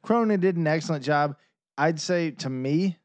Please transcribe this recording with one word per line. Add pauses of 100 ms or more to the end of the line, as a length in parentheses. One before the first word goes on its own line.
Cronin
did
an
excellent
job. (400)
I'd
say,
to
me,